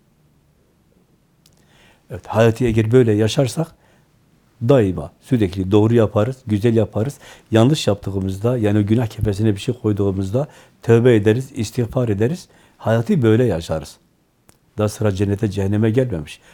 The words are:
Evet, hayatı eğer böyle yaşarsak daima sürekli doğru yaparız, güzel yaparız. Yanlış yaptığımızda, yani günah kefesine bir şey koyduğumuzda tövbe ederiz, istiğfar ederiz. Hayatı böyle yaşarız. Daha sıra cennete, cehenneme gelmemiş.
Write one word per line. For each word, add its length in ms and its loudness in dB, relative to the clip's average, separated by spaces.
Evet, 180 -16
hayatı 380 2
eğer 260 0
böyle 220 4
yaşarsak 640 -2
daima 500 0
sürekli 500 -2
doğru 220 4
yaparız, 440 0
güzel 280 0
yaparız. 420 -2
Yanlış 360 2
yaptığımızda, 720 -4
yani 280 0
günah 220 0
kefesine 480 -2
bir 40 -12
şey 160 -6
koyduğumuzda 720 -2
tövbe 340 4
ederiz, 400 0
istiğfar 540 -4
ederiz. 380 -4
Hayatı 440 0
böyle 220 4
yaşarız. 540 -4
Daha 120 0
sıra 220 -2
cennete, 400 -2
cehenneme 400 0
gelmemiş. 500 -4